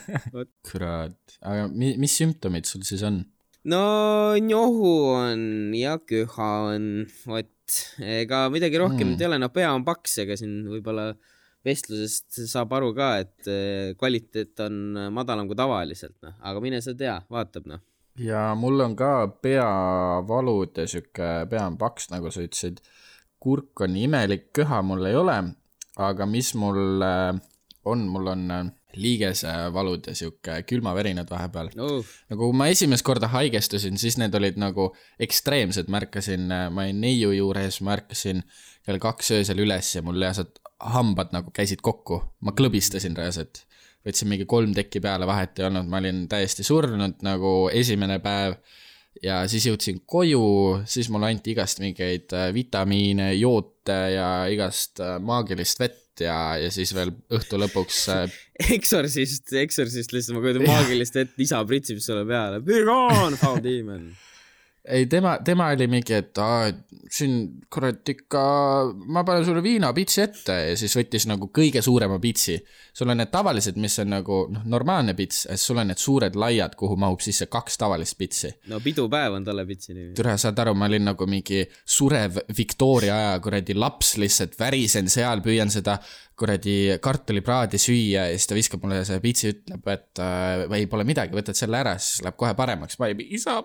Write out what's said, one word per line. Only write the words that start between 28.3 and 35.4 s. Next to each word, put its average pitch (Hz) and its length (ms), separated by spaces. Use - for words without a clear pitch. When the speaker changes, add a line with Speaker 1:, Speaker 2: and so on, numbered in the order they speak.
Speaker 1:
äh, 90 140
liigesevalud 92 1160
ja - 60
sihuke 82 480
külmavärinad 98 640
vahepeal. 87 440
Speaker 2:
Oh. 135 260
Speaker 1:
Nagu 113 220
ma 131 160
esimest 160 380
korda 123 220
haigestusin, 104 720
siis 117 180
need 110 160
olid 98 240
nagu 95 300
ekstreemsed, 107 720